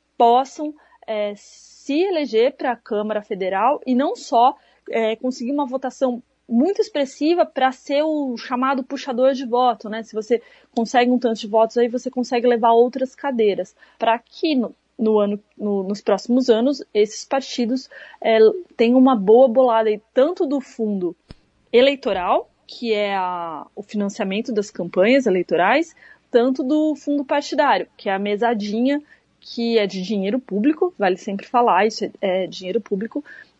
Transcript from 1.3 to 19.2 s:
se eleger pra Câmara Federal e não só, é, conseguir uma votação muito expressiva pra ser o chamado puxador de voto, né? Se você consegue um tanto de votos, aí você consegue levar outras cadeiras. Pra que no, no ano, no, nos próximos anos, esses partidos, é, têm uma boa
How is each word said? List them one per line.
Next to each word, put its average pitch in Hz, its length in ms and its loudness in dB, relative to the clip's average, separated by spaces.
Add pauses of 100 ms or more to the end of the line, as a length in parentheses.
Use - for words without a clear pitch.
se - 640 -8
eleger 285 520 0
pra 262 240 -4
Câmara 214 440 -4
Federal 196 640 -2
e 254 100 -2
não 294 200 0
só, 254 420 2 (320)
é, 220 280 -2
conseguir 254 340 -6
uma 285 160 -2
votação 254 560 -4 (260)
muito 302 320 0
expressiva 311 680 0
pra 262 240 0
ser 285 320 -2
o 294 340 -2
chamado 254 460 -4
puxador 262 500 0
de 262 140 -6
voto, 233 420 0
né? 208 140 -8
Se - 120 -16
você 214 280 -2 (320)
consegue 247 360 2
um 247 80 2
tanto 233 200 -2
de 226 80 -10
votos, 220 320 2
aí 240 80 2
você 247 240 -6
consegue 240 360 -2
levar 233 260 2
outras 247 420 2
cadeiras. 214 600 -2 (220)
Pra 226 220 0
que 311 380 -4
no, 214 180 -4 (260)
no 214 180 2
ano, 202 220 -2 (160)
no, 202 260 -4
nos 202 200 -8
próximos 240 480 0
anos, 247 420 0
esses 214 320 -2
partidos, 262 640 -4 (320)
é, 226 180 2 (380)
têm 233 180 4
uma 262 220 6
boa 220 320 6